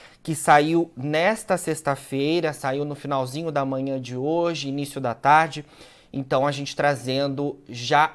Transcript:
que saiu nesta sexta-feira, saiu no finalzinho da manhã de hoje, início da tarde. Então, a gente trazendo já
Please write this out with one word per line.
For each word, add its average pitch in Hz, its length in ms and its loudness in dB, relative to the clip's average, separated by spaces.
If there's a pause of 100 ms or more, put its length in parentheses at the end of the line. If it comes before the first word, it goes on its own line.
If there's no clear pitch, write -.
(220)
que 160 120 -4
saiu 160 600 4
nesta 175 640 0
sexta-feira, 151 960 -2
saiu 143 320 -4
no 143 80 -8
finalzinho 143 580 -4
da 139 140 0
manhã 135 340 -4
de 123 160 -8
hoje, 156 520 -2
início 139 300 -6
da 123 140 -2
tarde. 151 500 4 (500)
Então, 135 340 0
a 143 60 2
gente 139 220 -8
trazendo 139 840 -2 (100)
já 131 460 2